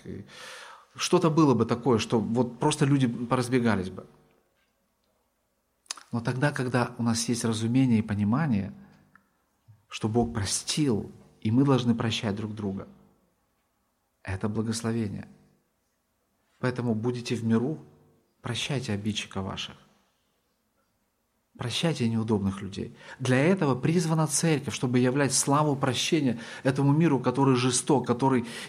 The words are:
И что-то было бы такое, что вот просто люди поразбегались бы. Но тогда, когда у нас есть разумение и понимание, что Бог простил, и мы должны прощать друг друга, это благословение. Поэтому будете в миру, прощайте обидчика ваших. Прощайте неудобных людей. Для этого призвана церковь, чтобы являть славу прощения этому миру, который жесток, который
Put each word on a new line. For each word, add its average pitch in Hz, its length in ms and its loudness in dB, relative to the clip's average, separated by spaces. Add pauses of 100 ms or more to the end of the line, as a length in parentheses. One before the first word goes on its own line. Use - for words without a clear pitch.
И 95 220 -14 (720)
что-то 170 340 2
было 151 240 6
бы 110 120 4
такое, 117 340 2
что 117 200 0
вот 113 380 0
просто 151 280 2
люди 139 200 4
поразбегались 117 880 0
бы. - 160 -16 (2000)
Но 117 100 -4
тогда, 131 300 0
когда 123 460 0
у 117 60 -4
нас 117 260 0
есть 120 160 -2
разумение 117 540 2
и - 20 2
понимание, 104 720 0 (1120)
что - 220 -4
Бог 117 240 0
простил, 110 800 -2 (300)
и 107 100 0
мы 127 120 4
должны 120 300 4
прощать 113 420 -2
друг 107 200 -8
друга, 95 320 -6 (1400)
это 98 260 -4
благословение. 113 800 -4 (1300)
Поэтому 123 360 -2
будете 120 400 -4
в 110 80 -8
миру, 117 420 0 (560)
прощайте 117 520 -6
обидчика 101 480 -6
ваших. 95 340 -10 (1800)
Прощайте 120 500 -2
неудобных 110 540 0
людей. 95 340 -10 (240)
Для 127 180 2
этого 151 380 2
призвана 160 520 0
церковь, 151 460 0
чтобы 123 260 0
являть 139 340 2
славу 147 420 2
прощения 135 640 0 (240)
этому 139 300 2
миру, 151 260 4
который 131 360 4
жесток, 123 520 2
который 123 380 2 (240)